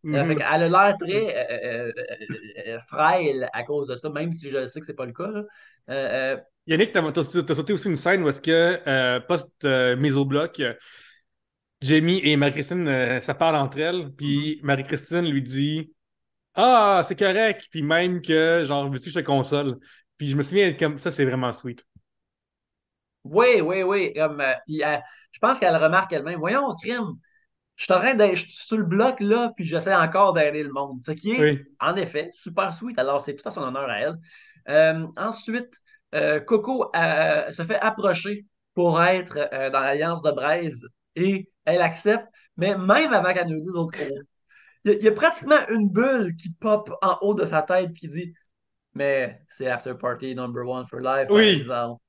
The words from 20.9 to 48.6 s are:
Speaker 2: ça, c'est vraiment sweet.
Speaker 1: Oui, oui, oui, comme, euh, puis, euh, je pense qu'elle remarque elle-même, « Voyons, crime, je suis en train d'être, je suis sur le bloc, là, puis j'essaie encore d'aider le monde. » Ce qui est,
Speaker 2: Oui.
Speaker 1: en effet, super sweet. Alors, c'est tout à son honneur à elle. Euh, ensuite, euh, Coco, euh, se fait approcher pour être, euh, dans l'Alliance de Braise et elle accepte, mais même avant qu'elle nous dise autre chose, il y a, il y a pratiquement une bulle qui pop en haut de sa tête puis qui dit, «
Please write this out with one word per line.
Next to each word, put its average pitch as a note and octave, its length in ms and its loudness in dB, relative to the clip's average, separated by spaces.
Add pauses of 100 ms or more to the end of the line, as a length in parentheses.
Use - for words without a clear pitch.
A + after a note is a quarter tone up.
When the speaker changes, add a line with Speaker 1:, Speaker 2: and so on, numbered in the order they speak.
Speaker 2:
ça, E3+ 120 -6
c'est C#3+ 140 0
vraiment B2+ 300 0
sweet. - 320 -14 (1400)
Speaker 1:
Oui, G#3+ 380 4
oui, F#3 200 0
oui, F#3 320 0
comme, D3+ 280 -2
euh, C3 100 2 (140)
puis, D#3 180 -4
euh, D3 120 0 (360)
je - 60 -20
pense A#3+ 200 2
qu'elle F3+ 180 4
remarque E3 360 4
elle-même, « D#3+ 280 -4
Voyons, A3+ 420 -2
crime, G#3+ 320 -4 (640)
je - 80 -10
suis - 100 2
en F3+ 40 6
train A#3+ 160 2
d'être, G3+ 220 6
je E3 80 -4
suis - 80 -20
sur - 240 -6
le G#3+ 80 0
bloc, G#3+ 360 2
là, A#3 360 2
puis F3 80 -8
j'essaie E3 300 0
encore F3 400 4
d'aider D3+ 300 2
le C#3 80 -8
monde. » C3+ 300 -8
Ce D#3 100 -8
qui F#3 200 -6
est, D#3+ 80 0
Speaker 2:
Oui. D3 220 4 (180)
Speaker 1:
en E3+ 160 0
effet, D#3+ 380 -4
super F#3+ 400 -4
sweet. - 240 -8
Alors, C#3 240 0
c'est C#3+ 140 -8
tout - 120 -12
à - 40 -10
son E3 100 -8
honneur C3 260 -6
à G#2+ 120 -4
elle. D#3 160 -4 (520)
Euh, D#3+ 380 4 (100)
ensuite, A3+ 640 -8 (340)
euh, D3+ 260 2
Coco, A3+ 540 0
euh, D#3+ 580 2
se E3+ 100 -10
fait F#3+ 180 -2
approcher G#3 640 -2 (300)
pour E3+ 280 4
être, F3 360 2 (140)
euh, C3+ 180 -4
dans C3+ 100 2
l'Alliance D3+ 420 0
de D3+ 80 4
Braise D3+ 560 -2 (300)
et F#3+ 320 -2 (160)
elle F3 160 2
accepte, G3+ 460 0 (320)
mais F#3+ 180 0
même A#3+ 380 -2
avant F3+ 180 2
qu'elle F3 160 -2
nous D#3 120 -6
dise F3 140 -10
autre E3 240 -4
chose, C#3+ 260 -8 (600)
il G#3 60 4
y G3+ 40 6
a, G#3 40 0
il G#3+ 60 -6
y G#3+ 40 8
a G#3 40 4
pratiquement D4+ 580 2
une G#3+ 180 2
bulle G#3+ 480 0
qui - 140 -12
pop G#3+ 400 -2 (100)
en F#3 220 2
haut G#3 100 2
de - 140 0
sa D#3 160 0
tête F3+ 300 0
puis - 100 -18
qui E3 60 -14
dit, « E3+ 260 -10 (600)